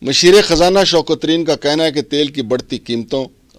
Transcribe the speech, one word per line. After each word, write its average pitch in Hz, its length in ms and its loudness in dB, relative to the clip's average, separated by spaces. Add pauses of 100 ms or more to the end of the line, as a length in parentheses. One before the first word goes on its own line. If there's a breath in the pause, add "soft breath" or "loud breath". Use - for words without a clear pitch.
मशीर 175 400 4
ख़जाना 180 440 2
शौकत 165 360 0
तरीन 165 220 -2
का 151 140 0
कहना 147 260 -2
है 156 80 0
कि 143 120 -4
तेल 147 260 -2
की 143 140 -8
बढ़ती 123 360 -6
कीमतों 120 460 -6 (340)